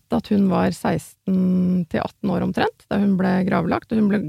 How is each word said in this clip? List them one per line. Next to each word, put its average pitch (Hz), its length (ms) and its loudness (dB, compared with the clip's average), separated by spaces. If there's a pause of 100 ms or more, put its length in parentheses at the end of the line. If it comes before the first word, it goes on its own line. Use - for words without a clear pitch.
(140)
at 233 160 -2
hun 196 180 2
var 180 240 2
seksten 185 1160 0
til - 100 -2
atten - 320 -6
år 180 100 0
omtrent, 185 460 -4
da - 100 -2
hun 196 200 2
ble 185 280 0
gravlagt, 185 460 -2
og 226 80 0
hun 214 80 2
ble 202 220 2